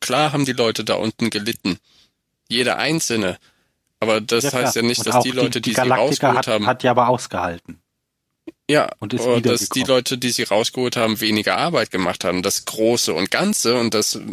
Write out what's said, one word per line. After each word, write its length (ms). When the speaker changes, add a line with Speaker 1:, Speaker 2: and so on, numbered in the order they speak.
Speaker 1:
klar 300
haben 120
die 80
Leute 320
da 120
unten 340
gelitten. 480
Jeder 280
Einzelne. 640
Aber 200
das 240
Speaker 2:
Ja, 60
klar. 140
Speaker 1:
heißt 120
ja 60
nicht, 160
Speaker 2:
Und 80
Speaker 1:
dass 80
Speaker 2:
auch 80
Speaker 1:
die 80
Leute, 300
Speaker 2:
die, 0
die 100
Speaker 1:
die 0
sie 60
Speaker 2:
Galaktika 500
Speaker 1:
rausgeholt 120
Speaker 2:
hat, 100
Speaker 1:
haben, 180
Speaker 2:
hat 160
ja 80
aber 180
ausgehalten. 720
Speaker 1:
Ja, 300
Speaker 2:
Und 160
ist 100
Speaker 1:
und 220
dass 140
die 40
Speaker 2:
wiedergekommen. 100
Speaker 1:
Leute, 320
die 120
sie 120
rausgeholt 540
haben, 240
weniger 360
Arbeit 360
gemacht 320
haben, 180
das 220
Große 500
und 160
Ganze, 460
und 180
das 240